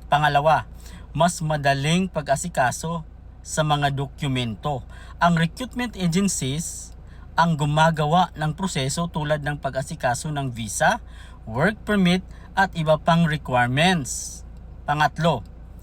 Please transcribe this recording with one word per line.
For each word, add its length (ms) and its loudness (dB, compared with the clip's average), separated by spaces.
Pangalawa, 560 4
mas 240 2
madaling 680 2
pag-asikaso 960 -2
sa 180 0
mga 320 2
dokumento. 880 -4
Ang 160 6
recruitment 560 -2
agencies 1000 -2
ang 160 4
gumagawa 800 2
ng 240 -2
proseso 520 -2
tulad 360 -2
ng 160 -4
pag-asikaso 720 -2
ng 160 -4
visa, 480 0
work 400 0
permit 400 4
at 160 2
iba 240 2
pang 320 4
requirements. 1120 0
Pangatlo, 560 2